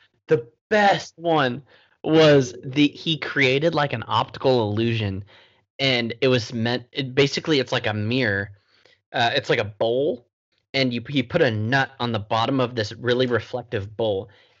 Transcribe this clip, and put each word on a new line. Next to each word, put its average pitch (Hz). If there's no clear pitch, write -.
the 233
best 202
one 147
was 151
the, 143
he 156
created, 143
like, 147
an 113
optical 117
illusion, 107
and 120
it 135
was 123
meant, 120
it, 131
basically, 143
it's 123
like 131
a 107
mirror. 104
Uh, 117
it's 143
like 131
a 107
bowl, 123
and 131
you, 117
he 143
put 170
a 127
nut 117
on 120
the 110
bottom 117
of 123
this 113
really 123
reflective 113
bowl, 104